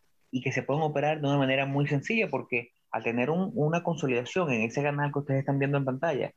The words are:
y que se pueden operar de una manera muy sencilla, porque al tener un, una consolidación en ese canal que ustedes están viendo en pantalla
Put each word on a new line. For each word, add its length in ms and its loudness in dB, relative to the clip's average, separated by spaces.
y 100 -2
que 100 0
se 120 -2
pueden 180 0
operar 400 0
de 60 0
una 100 4
manera 280 2
muy 200 2
sencilla, 440 0
porque 420 -4
al 140 -4
tener 260 0
un, 240 0
una 300 2
consolidación 680 0
en 100 2
ese 200 0
canal 300 0
que 80 -2
ustedes 220 0
están 180 0
viendo 180 2
en 80 0
pantalla 520 -2